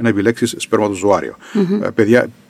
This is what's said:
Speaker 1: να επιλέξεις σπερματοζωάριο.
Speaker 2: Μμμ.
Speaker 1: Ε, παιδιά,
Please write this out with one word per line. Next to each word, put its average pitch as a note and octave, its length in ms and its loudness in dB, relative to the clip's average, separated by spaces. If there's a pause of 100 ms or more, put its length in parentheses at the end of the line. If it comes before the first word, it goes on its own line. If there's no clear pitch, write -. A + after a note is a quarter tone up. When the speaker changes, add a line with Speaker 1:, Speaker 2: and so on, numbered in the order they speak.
Speaker 1:
να A#2+ 80 -2
επιλέξεις A2+ 480 -2
σπερματοζωάριο. G2 800 0 (160)
Speaker 2:
Μμμ. G3+ 300 0
Speaker 1:
Ε, G2 80 -4
παιδιά, A2+ 360 2 (240)